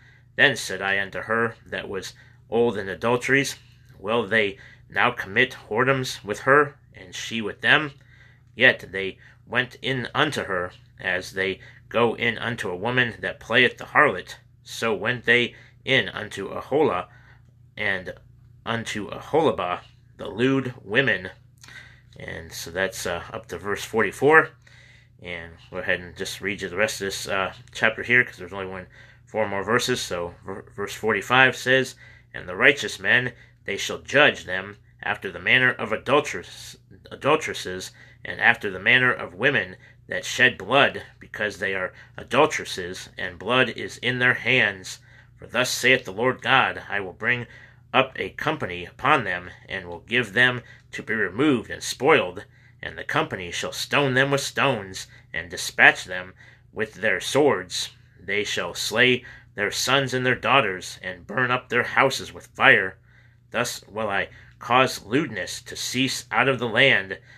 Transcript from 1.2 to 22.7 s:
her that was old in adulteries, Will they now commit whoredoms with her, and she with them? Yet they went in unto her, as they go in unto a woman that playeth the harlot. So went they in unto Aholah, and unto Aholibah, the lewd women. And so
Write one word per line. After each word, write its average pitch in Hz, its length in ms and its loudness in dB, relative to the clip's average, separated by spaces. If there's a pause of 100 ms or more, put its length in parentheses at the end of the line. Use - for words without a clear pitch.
her 113 340 0 (120)
that 92 220 -8
was 95 260 -8 (340)
old 117 300 2
in 98 100 -6
adulteries, 123 680 0 (420)
Will 107 280 0
they 104 300 2 (340)
now 107 200 4
commit 113 460 0 (120)
whoredoms 127 560 0
with 104 160 -6
her, 139 360 4 (180)
and 92 200 -20
she - 260 -6
with 98 200 -6
them? 139 320 4 (600)
Yet 120 360 4
they 95 280 -6 (280)
went 123 360 -2
in 127 320 -4
unto 139 300 0
her, 90 280 -4 (260)
as 92 340 -4
they 95 280 -4 (280)
go 113 260 2
in 117 240 -2
unto 117 320 -6
a 90 60 -6
woman 120 440 0
that 92 200 -6
playeth 120 360 4
the - 80 -14
harlot. 123 520 0 (260)
So 117 320 -2
went 110 300 -4
they 120 300 4 (300)
in 123 240 2
unto 104 400 -8
Aholah, 98 580 0 (720)
and 95 380 -4 (500)
unto 107 460 -6
Aholibah, 98 720 0 (360)
the - 120 -10
lewd 127 540 0
women. 101 480 0 (880)
And 85 340 -12
so - 180 -12